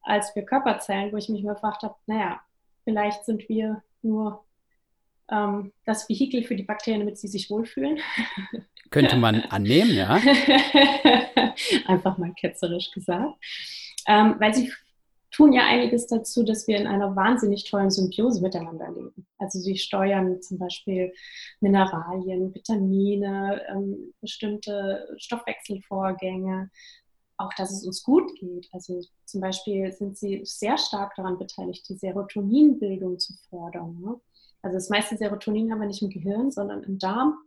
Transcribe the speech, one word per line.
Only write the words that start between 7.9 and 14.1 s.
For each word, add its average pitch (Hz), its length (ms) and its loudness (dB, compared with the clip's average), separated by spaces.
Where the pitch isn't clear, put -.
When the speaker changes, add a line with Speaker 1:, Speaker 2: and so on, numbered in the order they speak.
Speaker 1:
<laughs> - 460 -16
Speaker 2:
Könnte 127 280 6
man 113 260 4
annehmen, 123 480 4
ja. 104 280 4
Speaker 1:
<laughs> 269 1700 4
Einfach 190 320 2
mal 180 160 -4
ketzerisch 175 580 -4
gesagt. 190 440 -4
Ähm, 214 320 8